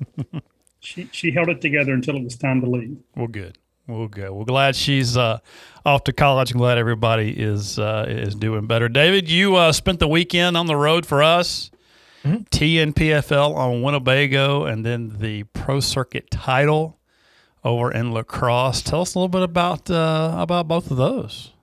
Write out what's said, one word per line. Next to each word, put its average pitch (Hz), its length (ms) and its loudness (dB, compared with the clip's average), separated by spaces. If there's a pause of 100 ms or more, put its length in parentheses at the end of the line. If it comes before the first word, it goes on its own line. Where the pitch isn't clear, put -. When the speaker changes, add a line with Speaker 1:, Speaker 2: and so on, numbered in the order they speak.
(380)
Speaker 1:
<laughs> - 400 -20
she, - 320 -14
she 165 220 -4
held 165 160 0
it 165 120 -4
together 143 320 0
until 131 220 0
it 139 80 -4
was 120 140 -10
time 131 240 0
to 123 100 -2
leave. 123 280 -4 (180)
Speaker 2:
Well, 120 100 -4
good. 104 320 -12 (300)
Well, 110 180 -8
good. 101 240 -10
We're 101 140 -10
glad 131 320 2
she's, 135 400 0
uh, 113 240 2 (440)
off 143 200 2
to 139 80 0
college. 131 400 2
I'm 123 60 0
glad 123 200 4
everybody 113 540 0
is, 104 480 -4
uh, 107 280 -2
is 107 280 -4
doing 107 320 -2
better. 117 200 2
David, 160 400 2
you, 185 280 4
uh, 170 160 6
spent 180 260 -2
the 170 80 2
weekend 175 500 2
on 170 100 0
the 156 100 0
road 156 280 2
for 143 160 0
us. 170 520 2 (500)
Speaker 3:
Mm-hmm. 202 260 -2
Speaker 2:
T 160 300 2
N 156 140 2
P 156 200 2
F 147 200 0
L 147 220 4
on 127 280 0
Winnebago, 139 840 2
and 113 200 -4
then 117 320 -6
the 107 240 -4
Pro 135 380 -4
Circuit - 500 -4
title 151 680 0 (640)
over 120 260 0
in 117 220 -4
La 110 100 -4
Crosse. 123 600 0
Tell 151 180 -2
us 175 160 -4
a - 20 0
little 185 100 0
bit 185 140 0
about, 175 480 -2
uh, 160 480 0
about 175 300 -2
both 165 240 -2
of 135 40 -2
those. 143 560 -4 (100)